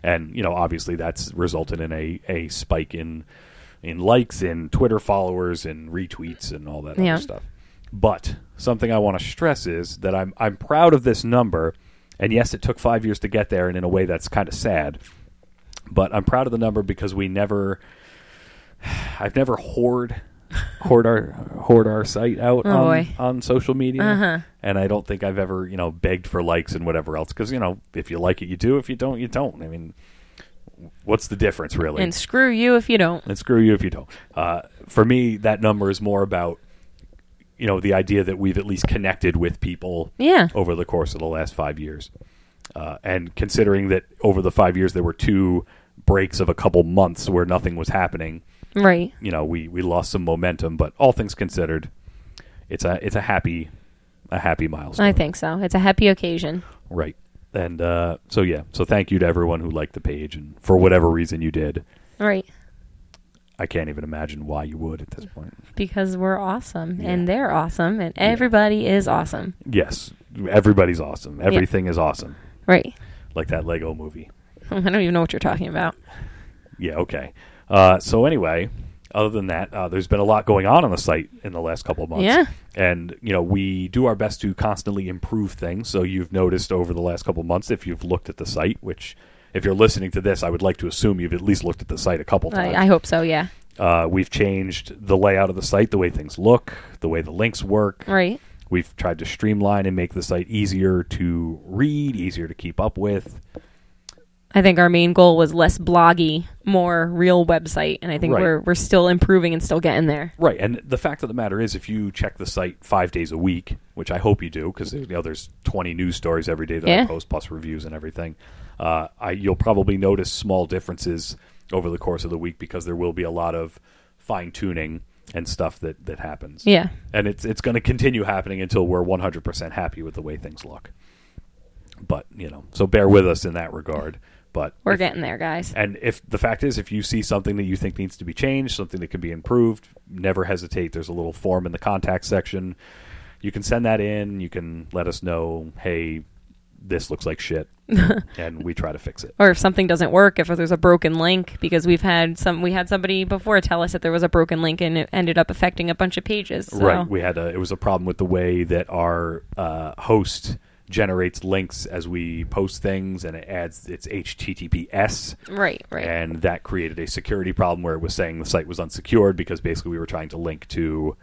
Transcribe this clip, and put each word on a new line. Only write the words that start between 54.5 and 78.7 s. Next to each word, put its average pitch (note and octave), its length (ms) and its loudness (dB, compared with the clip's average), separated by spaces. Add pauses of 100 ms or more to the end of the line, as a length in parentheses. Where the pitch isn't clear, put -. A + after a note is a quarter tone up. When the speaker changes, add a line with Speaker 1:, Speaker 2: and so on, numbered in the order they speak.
Speaker 1:
milestone. D2 360 -2
Speaker 2:
I G3+ 60 6
think D#3+ 240 0
so. D#3+ 240 -4
It's F#3+ 160 -2
a F#3 40 2
happy G3 280 4
occasion. E3+ 560 0 (260)
Speaker 1:
Right. D#2+ 260 -4 (380)
And, E2+ 280 -4
uh, E2+ 360 0 (120)
so, G#2+ 120 2
yeah. E2+ 200 0 (100)
So - 140 -2
thank G2+ 260 2
you F#2+ 80 4
to F2+ 80 4
everyone E2+ 320 2
who E2 100 -6
liked D#2 220 -4
the - 80 -14
page, D2 360 -8
and D2+ 260 -16
for F#2 160 6
whatever F2+ 320 8
reason E2 320 0
you D#2+ 100 -2
did. D#2 320 -4 (340)
Speaker 2:
Right. G3+ 280 0 (1120)
Speaker 1:
I F#2 60 -2
can't D#2+ 240 -4
even D2 160 -10
imagine D2+ 420 -8
why D2 160 -4
you D2+ 140 -10
would D#2+ 240 -8
at - 100 -14
this - 140 -14
point. - 280 -16 (220)
Speaker 2:
Because F#3+ 400 -2
we're F#3 240 0
awesome, F#3 640 -6
Speaker 1:
Yeah. - 80 -4
Speaker 2:
and F3+ 180 0
they're A3+ 240 0
awesome, E3 480 0
and E3+ 160 -4
Speaker 1:
Yeah. - 80 -2
Speaker 2:
everybody G#3+ 640 4
is G3 180 4
awesome. D#3+ 480 -2 (160)
Speaker 1:
Yes. - 440 0 (360)
Everybody's G2 520 6
awesome. C#2+ 400 -12
Speaker 2:
Yeah. F2+ 60 0
Speaker 1:
Everything F#2+ 400 2
is E2+ 100 0
awesome. D2+ 400 -2 (300)
Speaker 2:
Right. F#3 260 4 (420)
Speaker 1:
Like D#2+ 140 -2
that D#2+ 160 -4
Lego D#2+ 280 -4
movie. D#2 360 -14 (200)
Speaker 2:
<laughs> - 220 -20
I - 80 -2
don't F#3+ 220 2
even F3 120 2
know E3+ 80 2
what E3 120 -2
you're - 80 -4
talking E3+ 260 -2
about. E3 280 -4 (840)
Speaker 1:
Yeah, D#2+ 200 -6
okay. C#2+ 340 -6 (360)
Uh, F#2 300 10
so A2+ 260 4
anyway, F#2 440 2 (460)